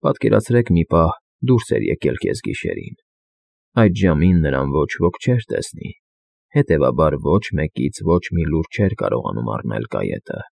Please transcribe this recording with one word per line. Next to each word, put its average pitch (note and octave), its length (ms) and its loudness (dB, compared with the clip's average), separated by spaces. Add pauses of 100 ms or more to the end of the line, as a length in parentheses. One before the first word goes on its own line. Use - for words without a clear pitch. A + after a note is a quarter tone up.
Պատկերացրեք - 640 2
մի E2+ 160 4
պահ E2 280 2 (260)
դուրս B2 340 0
էր - 140 0
եկել - 340 -2
կեսգիշերին։ - 760 -6 (760)
Այդ G2+ 220 4
ժամին F2+ 420 4
նրան C#2 360 0
ոչ D2 220 0
ոք F2 200 0
չէր B2 300 -2
տեսնի, - 420 -8 (680)
հետևաբար D2 640 2
ոչ D#2+ 320 2
մեկից D2+ 520 -4
ոչ E2+ 240 2
մի E2+ 180 -2
լուր D#2+ 240 -2
չէր G2 240 0
կարողանում A1+ 560 -4
առնել A1 400 -6
կայետը։ - 500 -6 (160)